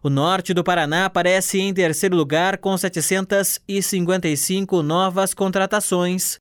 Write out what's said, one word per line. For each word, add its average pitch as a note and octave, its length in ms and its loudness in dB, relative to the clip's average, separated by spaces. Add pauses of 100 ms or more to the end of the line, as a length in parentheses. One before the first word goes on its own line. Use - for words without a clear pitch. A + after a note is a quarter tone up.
O C#3+ 80 -2
norte F3 420 0
do F3 100 0
Paraná E3+ 440 0
aparece F#3 520 0
em G3 140 -2
terceiro F3+ 420 0
lugar, E3+ 440 0
com F#3+ 180 -2
setecentas F#3+ 880 -2
e G3 140 -2
cinquenta F3+ 480 0
e D3 80 0
cinco F#3+ 460 0
novas F#3 500 0
contratações. F#3+ 1080 0